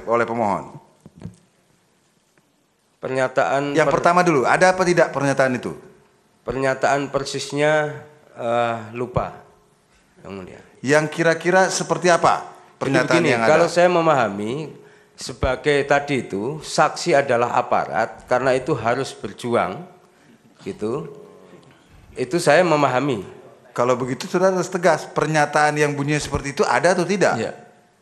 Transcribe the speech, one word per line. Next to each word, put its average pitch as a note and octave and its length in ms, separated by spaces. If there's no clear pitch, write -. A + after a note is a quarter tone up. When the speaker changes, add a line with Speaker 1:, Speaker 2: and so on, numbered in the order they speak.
Speaker 1:
oleh A#2 200
pemohon. G#2 500
Speaker 2:
Pernyataan C3+ 760
Speaker 1:
Yang D#3 100
Speaker 2:
per- C3+ 80
Speaker 1:
pertama F3 280
dulu, D#3 200
ada D3+ 300
apa F#3 100
tidak E3+ 300
pernyataan C3+ 420
itu? F#2 220
Speaker 2:
Pernyataan C3 680
persisnya, C#3+ 920
eh, A#2 440
lupa, A#2 540
Yang F2 140
Mulia. F#2 260
Speaker 1:
Yang D3 320
kira-kira E3+ 560
seperti E3+ 400
apa E3 340
Speaker 2:
Jadi - 380
Speaker 1:
pernyataan C3 340
Speaker 2:
begini, - 160
Speaker 1:
yang A#2 140
ada? C3 60
Speaker 2:
kalau E3 180
saya F3 180
memahami, C#3 840
sebagai C3+ 720
tadi C#3 400
itu, A#2 340
saksi - 560
adalah B2 400
aparat, G2+ 680
karena B2+ 280
itu C3 200
harus B2 400
berjuang, G#2+ 720
gitu. A2+ 520
Itu C3 260
saya D#3+ 220
memahami. C#3 580
Speaker 1:
Kalau B2 220
begitu, B2+ 320
saudara F#3+ 300
harus F3+ 160
tegas, F3 340
pernyataan D3+ 720
yang D3 160
bunyinya C#3+ 300
seperti C3+ 340
itu - 60
ada B2+ 320
atau F3+ 100
tidak? D#3 320
Speaker 2:
Iya. G#2+ 160